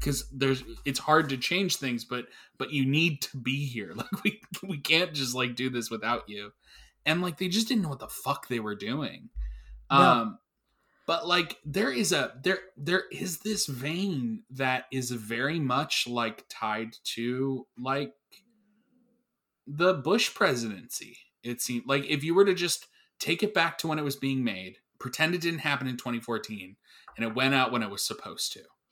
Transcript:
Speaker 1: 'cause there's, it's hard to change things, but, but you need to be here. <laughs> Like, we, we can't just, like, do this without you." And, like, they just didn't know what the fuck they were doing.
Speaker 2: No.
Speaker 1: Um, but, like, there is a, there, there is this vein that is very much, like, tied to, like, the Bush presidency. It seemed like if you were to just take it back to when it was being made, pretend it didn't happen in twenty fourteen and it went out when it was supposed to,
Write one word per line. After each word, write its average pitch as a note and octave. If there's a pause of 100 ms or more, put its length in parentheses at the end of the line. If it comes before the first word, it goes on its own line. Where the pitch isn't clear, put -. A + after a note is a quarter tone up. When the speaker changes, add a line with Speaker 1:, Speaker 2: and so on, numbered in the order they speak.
Speaker 1:
'cause C#3
there's, C3+ (240)
it's C#3
hard D#3
to C3+
change F3
things, B2
but, B2 (280)
but C3
you C#3
need D3+
to -
be C3+
here. G#2+
<laughs> F#2+
Like, - (160)
we, G3+ (220)
we F#3+
can't D#3+
just, C3+
like, B2+
do B2+
this A#2+
without A2+
you." G#2 (520)
And, D#3+
like, F3+
they F#3
just G#3+
didn't A3+
know D#3
what C3
the -
fuck -
they A#2+
were G#2
doing. A2 (640)
Speaker 2:
No. C#3
Speaker 1:
Um, A#2+ (680)
but, E3
like, F3
there G3+
is G#3
a, C3+
there, F#3 (180)
there F3
is F3+
this -
vein C#3
that B2+
is B2+
very A#2+
much, C#3
like, A#2
tied A2+ (180)
to, B2+ (120)
like, C#3 (1500)
the E3
Bush E3
presidency. A#2 (240)
It A#2+
seemed A#2+
like C#3+
if D3
you E3
were G3
to F#3+
just F3 (320)
take E3+
it G#3
back E3
to -
when D#3
it D3+
was C3+
being C3+
made, F#2+ (200)
pretend D#3
it E3
didn't E3+
happen C#3
in B2
twenty A#2+
fourteen G#2+ (420)
and A2+
it A2
went C3
out C3
when A#2+
it G2+
was G2
supposed -
to, - (300)